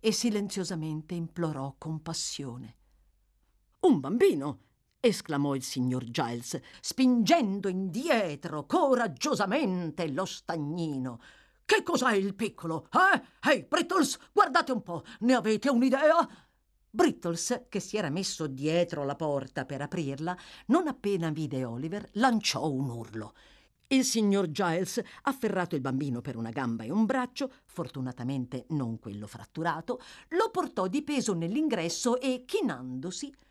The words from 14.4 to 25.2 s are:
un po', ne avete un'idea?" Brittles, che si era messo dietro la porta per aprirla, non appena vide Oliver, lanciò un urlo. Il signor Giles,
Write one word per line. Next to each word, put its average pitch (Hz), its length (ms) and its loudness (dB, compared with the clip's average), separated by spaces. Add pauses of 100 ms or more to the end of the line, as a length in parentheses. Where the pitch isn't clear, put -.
un 233 100 -2
po', 170 220 -8 (160)
ne 247 140 6
avete 220 360 2
un'idea?" 269 580 6 (640)
Brittles, 247 760 0
che 202 100 -4
si - 180 -6
era 185 140 0
messo 160 380 -4
dietro 156 560 0
la 139 100 -2
porta 139 500 -2
per 135 180 -6
aprirla, 151 540 -4 (300)
non 320 220 4
appena 185 420 -2
vide 143 340 -4
Oliver, 143 500 -8
lanciò 220 540 2
un 135 200 -2
urlo. 113 460 -10 (560)
Il 262 140 4
signor 202 460 4
Giles, 180 500 0 (220)